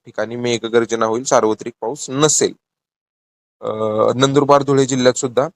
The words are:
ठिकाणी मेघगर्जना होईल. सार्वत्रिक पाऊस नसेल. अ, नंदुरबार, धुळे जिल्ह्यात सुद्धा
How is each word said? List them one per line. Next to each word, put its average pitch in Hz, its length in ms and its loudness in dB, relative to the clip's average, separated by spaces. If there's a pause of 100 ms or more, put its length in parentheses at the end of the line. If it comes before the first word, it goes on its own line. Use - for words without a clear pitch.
ठिकाणी 113 300 -8
मेघगर्जना 117 680 -2
होईल. 113 180 -4
सार्वत्रिक 110 560 0
पाऊस 135 300 -10
नसेल. 139 420 0 (1080)
अ, 110 80 -8 (460)
नंदुरबार, 139 480 4
धुळे 135 240 2
जिल्ह्यात 127 280 2
सुद्धा 131 420 -2